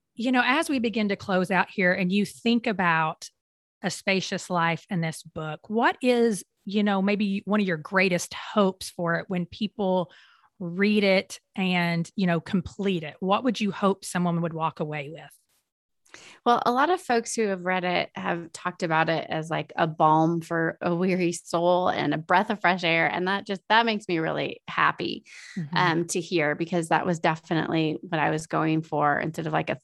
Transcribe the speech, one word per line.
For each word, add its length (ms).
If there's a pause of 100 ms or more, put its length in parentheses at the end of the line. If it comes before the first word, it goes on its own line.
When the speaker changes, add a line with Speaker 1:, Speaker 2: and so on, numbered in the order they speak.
(140)
Speaker 1:
you 180
know, 120
as 240
we 100
begin 300
to 80
close 340
out 200
here 220
and 200
you 140
think 400
about 640 (540)
a 80
spacious 600
life 400
in 100
this 220
book, 460
what 340
is, 420 (200)
you 180
know, 200
maybe 420
one 160
of 60
your 100
greatest 580
hopes 560
for 260
it 120
when 180
people 640 (500)
read 440
it 360 (160)
and, 600
you 100
know, 140
complete 640
it? 180
What 240
would 160
you 120
hope 320
someone 380
would 120
walk 260
away 320
with? 180 (1120)
Speaker 2:
Well, 220
a 60
lot 180
of 100
folks 340
who 140
have 160
read 200
it 300
have 380
talked 300
about 260
it 220
as, 200
like, 260
a 100
balm 540
for 400
a 140
weary 380
soul 560
and 260
a 40
breath 320
of 100
fresh 240
air. 220
And 220
that 180
just, 220
that 180
makes 220
me 100
really 500
happy, 560 (340)
Speaker 1:
Mm-hmm. 180
Speaker 2:
um, 320
to 120
hear, 340
because 340
that 180
was 140
definitely 840
what 180
I 100
was 160
going 360
for 380
instead 260
of, 60
like, 180
a 140